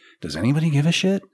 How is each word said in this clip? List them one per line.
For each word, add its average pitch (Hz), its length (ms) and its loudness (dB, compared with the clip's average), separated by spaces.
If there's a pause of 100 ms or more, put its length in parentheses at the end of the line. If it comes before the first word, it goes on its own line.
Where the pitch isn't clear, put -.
(200)
Does 78 160 -10
anybody 147 340 0
give 143 160 2
a 170 60 4
shit? 190 300 0 (120)